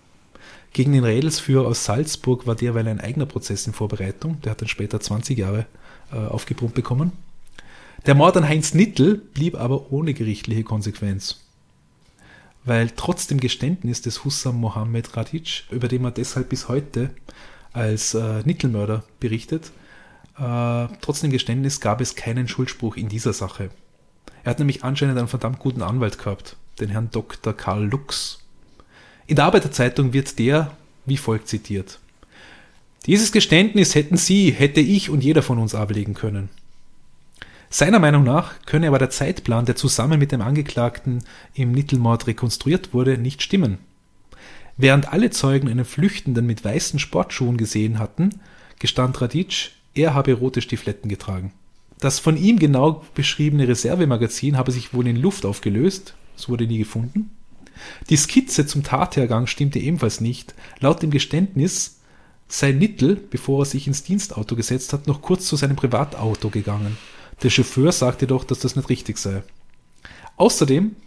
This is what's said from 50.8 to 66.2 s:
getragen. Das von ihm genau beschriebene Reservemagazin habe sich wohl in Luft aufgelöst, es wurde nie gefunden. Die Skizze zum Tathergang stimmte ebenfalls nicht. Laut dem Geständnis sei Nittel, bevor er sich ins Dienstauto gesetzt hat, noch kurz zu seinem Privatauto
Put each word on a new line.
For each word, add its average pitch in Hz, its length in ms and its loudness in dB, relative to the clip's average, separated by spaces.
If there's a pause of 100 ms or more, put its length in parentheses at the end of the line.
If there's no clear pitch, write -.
getragen. 95 440 -8 (460)
Das 135 200 0
von 156 160 2
ihm 196 240 4
genau 147 460 4 (100)
beschriebene 143 540 2
Reservemagazin 131 880 0
habe 127 160 0
sich 123 200 -8
wohl 123 140 0
in 117 80 2
Luft 156 300 0
aufgelöst, 107 680 -2 (220)
es - 140 -10
wurde 117 180 0
nie 113 120 -2
gefunden. 123 500 -4 (800)
Die 139 80 6
Skizze - 480 2
zum 143 180 -2
Tathergang 123 640 0
stimmte 143 320 -2
ebenfalls 131 420 0
nicht. 120 320 -4 (260)
Laut 147 220 2
dem 156 100 0
Geständnis 160 880 0 (480)
sei - 240 0
Nittel, 165 440 4
bevor 139 480 -2
er - 20 2
sich 139 220 -4
ins 139 160 -2
Dienstauto 175 520 -4
gesetzt 123 380 -2
hat, 143 140 -4
noch 143 140 0
kurz 180 260 0
zu - 80 0
seinem 139 200 0
Privatauto 117 760 -2